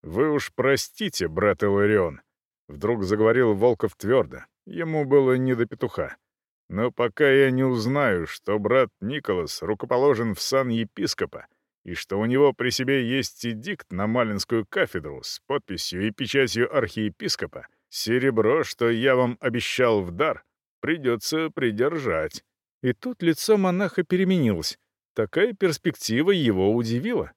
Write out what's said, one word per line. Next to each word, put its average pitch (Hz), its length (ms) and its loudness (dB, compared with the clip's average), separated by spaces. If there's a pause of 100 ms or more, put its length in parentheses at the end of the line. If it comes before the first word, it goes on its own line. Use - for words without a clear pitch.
"Вы 107 280 0
уж 147 220 -2
простите, 135 760 -2
брат 95 340 0
Иларион", — 101 600 2 (460)
вдруг 98 360 -4
заговорил 110 500 2
Волков 110 400 2
твёрдо. 101 520 -2 (200)
Ему 160 380 -4
было 135 300 4
не 127 200 0
до 117 120 0
петуха. - 500 -6 (520)
"Но 110 220 -2
пока 123 400 2
я 135 220 6
не 127 100 0
узнаю, 120 640 0
что - 320 -4
брат 110 300 2 (120)
Николас 98 640 -4
рукоположен 117 720 0
в - 80 -10
сан 135 260 0
епископа, - 800 -4 (380)
и 90 100 -10
что - 240 -6
у 107 60 0
него 131 280 4
при 127 180 -2
себе 127 380 0
есть 127 380 -4
эдикт 120 460 -8
на 98 160 -2
Малинскую 113 600 0
кафедру - 540 -4
с - 240 -12
подписью 98 600 -4
и - 20 0
печатью 123 680 0
архиепископа, - 920 -4 (220)
серебро, 123 720 2
что - 260 0
я 127 240 2
вам 123 260 2
обещал 117 640 0
в 87 80 -6
дар, 131 320 -2 (380)
придётся 151 720 -2
придержать". 117 920 -2 (400)
И 127 100 0
тут - 300 -8
лицо 170 340 2
монаха 190 460 0
переменилось. 170 760 0 (360)
Такая 175 380 0
перспектива 160 800 0
его 107 420 4
удивила. 120 640 -2